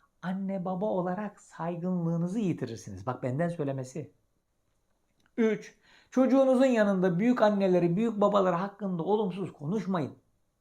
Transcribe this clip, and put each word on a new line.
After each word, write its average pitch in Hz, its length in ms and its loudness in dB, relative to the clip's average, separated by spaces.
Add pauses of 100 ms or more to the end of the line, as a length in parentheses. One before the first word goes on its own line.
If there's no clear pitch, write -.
(220)
Anne 190 420 -6
baba 185 220 -4
olarak 202 540 -4
saygınlığınızı 170 1000 -4
yitirirsiniz. 113 680 -6
Bak 123 160 -4
benden 139 260 -2
söylemesi. 139 640 -8 (1200)
Üç, 220 420 0 (320)
çocuğunuzun 262 540 4
yanında 202 540 2
büyük 247 240 2
anneleri, 185 540 4
büyük 214 240 0
babaları 196 360 4
hakkında 190 460 -4
olumsuz 190 500 -2
konuşmayın. 175 640 -4 (460)